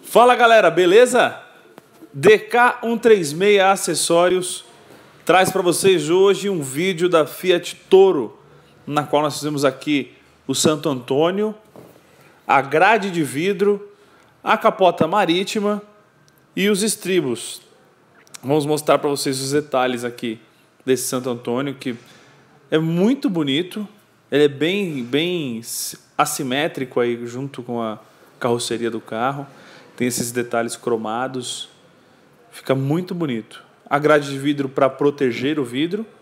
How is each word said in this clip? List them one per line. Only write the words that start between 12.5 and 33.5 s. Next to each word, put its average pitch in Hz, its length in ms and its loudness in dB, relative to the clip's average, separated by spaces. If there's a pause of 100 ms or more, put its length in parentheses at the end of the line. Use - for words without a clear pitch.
grade 185 520 2
de 170 120 -2
vidro, 190 640 -2 (560)
a 190 140 2
capota 190 480 2
marítima 202 720 -2 (760)
e 190 140 0
os 196 120 2
estribos. 175 800 -4 (800)
Vamos 143 240 0
mostrar 147 320 0
pra 143 140 -2
vocês 139 280 -4
os 135 120 -6
detalhes 127 520 -2
aqui 120 360 -8 (440)
desse 127 240 0
Santo 127 220 -4
Antônio, 123 460 -6
que 131 200 -10 (760)
é 156 80 2
muito 190 500 0
bonito. 170 580 -4 (440)
Ele 143 140 4
é - 20 4
bem, 156 560 -2
bem 139 580 -4 (560)
assimétrico 143 800 -4
aí 120 280 -2
junto 131 340 -12
com 117 180 -8
a 110 200 -6 (400)
carroceria 117 500 -4
do 113 100 -8
carro. 131 460 -6 (500)
Tem 123 120 -2
esses 120 240 -4
detalhes 117 460 -4
cromados. 120 920 -6 (840)
Fica - 220 -6
muito 147 400 -4
bonito. 139 480 -8 (240)